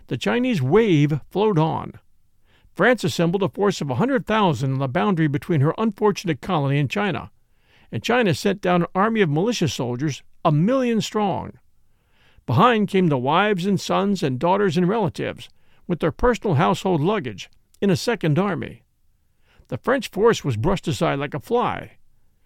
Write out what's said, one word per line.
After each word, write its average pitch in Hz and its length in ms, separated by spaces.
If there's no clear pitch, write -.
The 151 100
Chinese 226 460
wave 151 580
flowed 208 280
on. 156 340
France 226 300
assembled 175 380
a 175 80
force 196 320
of 143 80
a 123 60
hundred 233 300
thousand 160 460
on 131 60
the 139 100
boundary 170 380
between 147 340
her 147 160
unfortunate 208 640
colony 143 380
and 143 100
China, 196 420
and - 120
China 226 300
sent 196 300
down 180 200
an - 120
army 220 260
of 185 80
militia 170 400
soldiers 127 540
a 165 40
million 226 520
strong. 156 500
Behind 208 420
came 185 200
the 143 100
wives 175 480
and 202 120
sons 190 440
and 131 160
daughters 175 400
and 180 100
relatives, 170 640
with 170 140
their 160 120
personal 233 420
household 180 460
luggage, 156 500
in 202 100
a 170 60
second 165 420
army. 175 440
The 139 80
French 240 340
force 214 340
was 127 120
brushed 170 320
aside 151 300
like 147 160
a 156 60
fly. 214 580